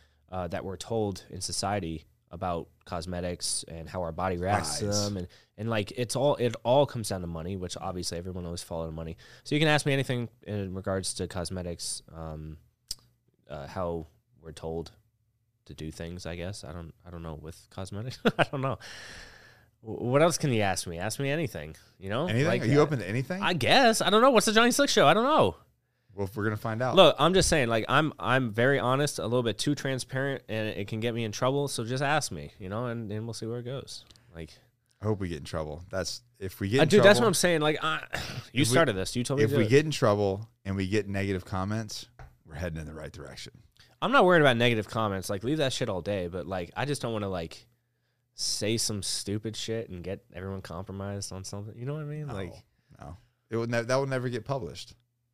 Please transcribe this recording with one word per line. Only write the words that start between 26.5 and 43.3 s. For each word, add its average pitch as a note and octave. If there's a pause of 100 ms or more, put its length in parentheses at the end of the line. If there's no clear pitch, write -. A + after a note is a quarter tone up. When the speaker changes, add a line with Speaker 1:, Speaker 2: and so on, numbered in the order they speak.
Speaker 2:
find A2+
out. B2
Speaker 1:
Look, E3+
I'm D#3+
just F#3
saying, C3+
like, A2+
I'm, C#3
I'm A#2+
very B2
honest, C3
a -
little A#2
bit A2+
too D3
transparent, C3+
and G#2+
it G2+
can A2+
get A#2
me A#2
in G#2+
trouble. C3+
So B2+
just C3
ask C#3+
me, D2+
you F#2
know, A2+
and, A#2
and G#2+
we'll A2+
see A2+
where A#2+
it A#2+
goes. - (300)
Like, E2 (500)
Speaker 2:
I G2+
hope G#2
we F#2+
get D#2+
in C2+
trouble. D#2
That's, - (160)
if F#2+
we G2+
get C3
Speaker 1:
Uh, -
Speaker 2:
in D#3
Speaker 1:
dude, G#3
Speaker 2:
trouble, G3
Speaker 1:
that's G#3
what A#3+
I'm G3
saying. E3+
Like, D3+
I, D#3
<sighs> - (400)
you B2+
Speaker 2:
if A#2
we, -
Speaker 1:
started C3+
this. F#2
You B2
told C#3
me D3
Speaker 2:
if -
Speaker 1:
to C#3+
do C#3
Speaker 2:
we A2
Speaker 1:
it. G#2
Speaker 2:
get C#3+
in D#3
trouble G#2 (180)
and G2
we G2
get G2
negative G2
comments, G#2 (400)
we're -
heading D#2+
in D#2+
the D#2
right D2+
direction. - (480)